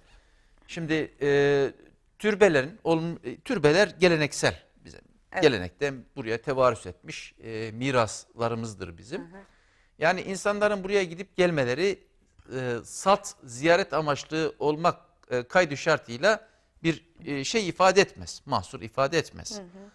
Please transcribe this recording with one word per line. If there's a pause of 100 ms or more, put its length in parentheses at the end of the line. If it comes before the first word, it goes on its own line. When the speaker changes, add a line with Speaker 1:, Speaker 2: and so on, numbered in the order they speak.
(680)
Speaker 1:
şimdi,
e, (480)
türbelerin
olum-,
e,
türbeler
geleneksel (220)
bize. (340)
Speaker 2:
Evet.
Speaker 1:
Gelenekten (120)
buraya
tevarüs
etmiş,
e,
miraslarımızdır
bizim.
Speaker 2:
Hı
hı. (580)
Speaker 1:
Yani
insanların
buraya
gidip
gelmeleri, (580)
e,
salt (160)
ziyaret
amaçlı
olmak, (300)
e,
kaydı
şartıyla (340)
bir, (200)
e,
şey
ifade
etmez,
mahsur
ifade
etmez.
Speaker 2:
Hı
hı. (280)